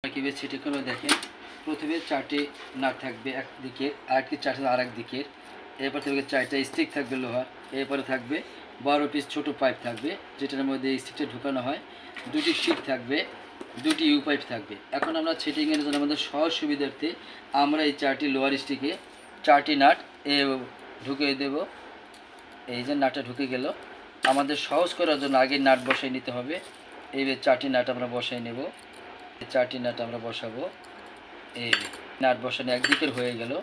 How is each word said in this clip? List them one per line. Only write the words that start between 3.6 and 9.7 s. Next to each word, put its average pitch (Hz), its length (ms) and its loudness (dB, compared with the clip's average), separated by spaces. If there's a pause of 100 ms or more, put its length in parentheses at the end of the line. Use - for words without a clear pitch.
আরেকটি 135 320 2
চারটি 135 180 0 (100)
আর 127 140 4
একদিকের, 120 380 -6 (600)
এরপর 139 200 -2
থাকবে 139 180 0 (100)
চারটা 131 240 2 (120)
স্টিক 160 280 0
থাকবে 131 260 -2
লোহার, 123 240 -2 (320)
এরপরে 135 320 -2
থাকবে 127 260 -2 (500)
বারো 147 260 4
পিস 143 120 0 (100)
ছোট 147 120 -2 (140)
পাইপ 127 160 4 (100)